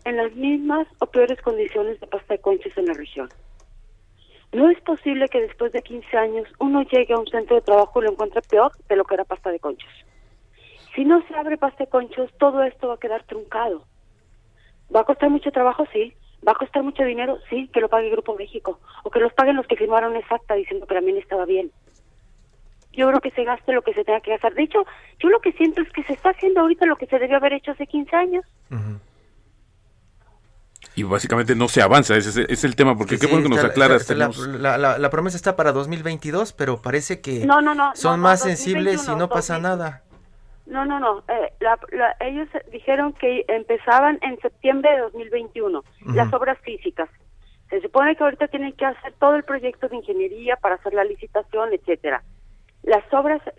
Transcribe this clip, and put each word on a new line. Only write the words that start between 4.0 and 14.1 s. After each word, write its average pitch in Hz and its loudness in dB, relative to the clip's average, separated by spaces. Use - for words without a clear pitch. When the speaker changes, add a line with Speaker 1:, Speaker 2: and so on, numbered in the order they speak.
Speaker 1:
No 277 6
es 349 2
posible 277 -2
que 247 0
después 233 -6
de - -6
quince 233 -8
años 220 -2
uno 277 0
llegue 254 0
a 226 2
un 220 -6
centro 233 0
de 466 -2
trabajo 415 4
y 214 -2
lo 214 2
encuentre 214 -4
peor 220 4
de 202 2
lo 196 2
que 196 -2
era 185 -2
pasta 185 -8
de 170 -6
conchos. - -10
Si 269 -2
no 330 6
se 330 -14
abre 302 -4
pasta 277 -4
de - -10
conchos, 247 -2
todo 277 2
esto 262 -4
va 233 -6
a - -14
quedar 226 -6
truncado. 220 -6